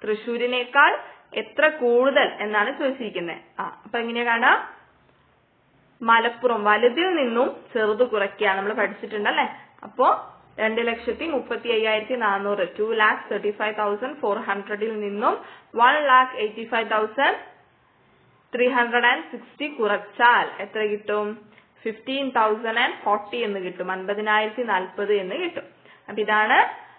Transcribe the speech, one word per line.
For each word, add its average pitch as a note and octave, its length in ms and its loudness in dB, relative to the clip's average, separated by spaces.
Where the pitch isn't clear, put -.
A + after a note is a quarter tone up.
തൃശൂരിനേക്കാൾ B3 920 2
എത്ര - 340 0
കൂടുതൽ C4 720 4
എന്നാണ് G#3+ 380 0
ചോദിച്ചിരിക്കുന്നത്. G3 580 -4
ആ, E3+ 260 -8
അപ്പൊ A3+ 140 -6
എങ്ങനെയാ A#3 260 -4
കാണാ? A#3+ 420 4
മലപ്പുറം A#3 600 2
വലുതിൽ A#3+ 500 2
നിന്നും B3+ 420 0
ചെറുത് G#3+ 340 2
കുറയ്ക്കുക, G#3 420 -2
നമ്മൾ G3 240 -2
പഠിച്ചിട്ടുണ്ടല്ലേ. A3 840 -2
അപ്പോ - 520 0
രണ്ട് A3 280 0
ലക്ഷത്തി A#3 400 -4
മുപ്പത്തി A#3+ 420 -4
അയ്യായിരത്തി A3 460 0
നാനൂറ്, G3+ 540 0
ടു A3 160 0
ലാക്ക് A3 360 2
തേർട്ടി G#3 200 -2
ഫൈവ് G#3+ 280 -4
തൗസൻഡ് G#3+ 380 -2
ഫോർ G#3 220 -2
ഹൺഡ്രഡിൽ G#3+ 600 -6
നിന്നും G#3 380 -2
വൺ C#4 300 4
ലാക്ക് B3+ 300 4
എയ്റ്റി G#3+ 340 -6
ഫൈവ് A3+ 200 -2
തൗസൻഡ് A3+ 680 -2
ത്രീ B3 140 2
ഹൺഡ്രഡ് A#3+ 360 2
ആൻഡ് C4+ 260 2
സിക്സ്റ്റി - 360 -12
കുറച്ചാൽ G#3+ 960 2
എത്ര G#3 200 -6
കിട്ടും? G#3 560 -4
ഫിഫ്റ്റീൻ C4 460 -6
തൗസൻഡ് A3+ 500 0
ആൻഡ് C#4 160 0
ഫോർട്ടി G#3 320 -2
എന്ന് G#3 240 -4
കിട്ടും, F#3 320 -8
അൻപതിനായിരത്തി G#3+ 720 -2
നാൽപത് G3+ 520 -2
എന്ന് F#3+ 200 -2
കിട്ടും. E4+ 280 -6
അപ്പൊ G#3+ 140 -4
ഇതാണ്, G#3+ 460 4